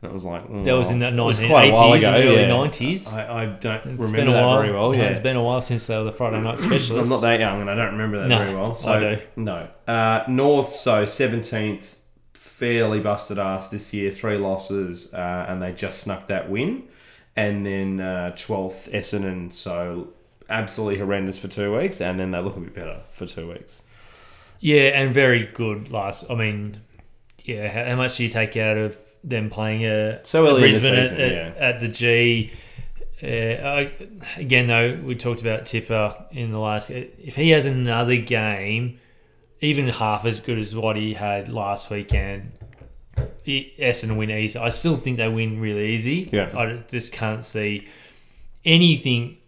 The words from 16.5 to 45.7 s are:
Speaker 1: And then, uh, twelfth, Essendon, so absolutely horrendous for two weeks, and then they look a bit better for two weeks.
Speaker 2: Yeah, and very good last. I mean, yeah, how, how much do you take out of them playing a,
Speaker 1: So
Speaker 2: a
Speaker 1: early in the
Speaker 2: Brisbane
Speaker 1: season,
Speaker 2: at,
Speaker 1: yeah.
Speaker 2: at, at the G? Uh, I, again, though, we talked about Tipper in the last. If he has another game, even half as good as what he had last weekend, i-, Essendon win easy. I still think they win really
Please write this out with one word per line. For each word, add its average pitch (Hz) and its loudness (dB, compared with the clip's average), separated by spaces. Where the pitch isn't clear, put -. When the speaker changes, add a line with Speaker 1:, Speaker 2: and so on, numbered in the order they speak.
Speaker 1:
And 104 -2
then, 98 -2
uh, 90 -6
twelfth, 95 -8
Essendon, 95 -6
so 87 -8
absolutely 107 -4
horrendous 98 -4
for - -12
two 101 -2
weeks, 139 -4
and 92 -4
then 92 -4
they 87 -4
look 92 -6
a - -12
bit 85 -14
better 90 -12
for - -12
two 85 -12
weeks. - -18
Speaker 2:
Yeah, 139 6
and 135 2
very 123 6
good 107 -6
last. 101 -6
I 123 -4
mean, 104 -4
yeah, 107 -6
how, 117 -6
how 123 0
much 127 -2
do 123 0
you 113 0
take 110 -2
out 110 2
of 107 -4
them 117 -4
playing 110 -4
a, 107 -2
Speaker 1:
So 160 4
Speaker 2:
a 151 10
Speaker 1:
early 135 8
in - 6
the - 6
Speaker 2:
Brisbane 127 4
Speaker 1:
season, 151 -4
Speaker 2:
at, 127 2
Speaker 1:
yeah. 87 -2
Speaker 2:
at, 98 -2
at 113 -10
the 117 -4
G? 117 2
Uh, 139 -10
I, 127 -2
again, 123 4
though, 117 2
we 127 -6
talked 117 -4
about 110 -4
Tipper 107 -2
in 117 -6
the 107 -6
last. 107 -4
If 127 -12
he 156 4
has 151 6
another 123 2
game, 110 -2
even 143 0
half 107 -2
as 113 -2
good 117 -6
as 107 -6
what 110 -2
he 107 -4
had 104 -4
last 101 -6
weekend, 101 -4
i-, - -6
Essendon 117 0
win 107 -2
easy. 107 -4
I 117 -2
still 160 0
think 127 -4
they 113 0
win 113 -2
really 107 -2